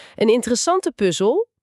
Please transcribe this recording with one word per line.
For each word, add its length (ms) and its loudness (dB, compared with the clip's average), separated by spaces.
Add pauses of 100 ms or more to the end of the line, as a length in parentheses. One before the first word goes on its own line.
(140)
Een 140 0
interessante 640 0
puzzel, 560 0 (140)